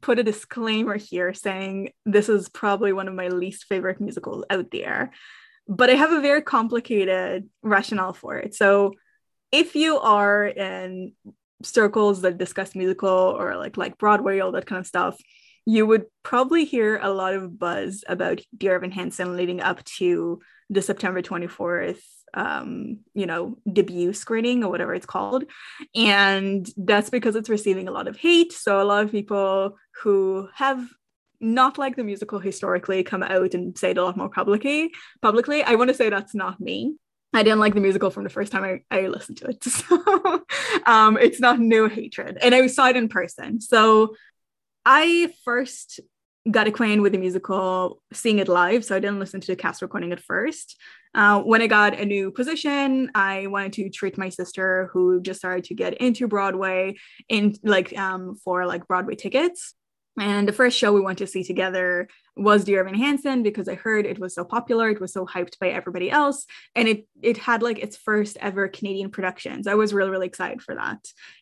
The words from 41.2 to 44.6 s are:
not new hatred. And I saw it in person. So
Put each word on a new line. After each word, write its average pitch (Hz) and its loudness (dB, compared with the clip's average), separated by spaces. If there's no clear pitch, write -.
not 240 4
new 226 4
hatred. - -10
And 247 6
I 262 8
saw 254 4
it 254 4
in 233 0
person. - -6
So 220 6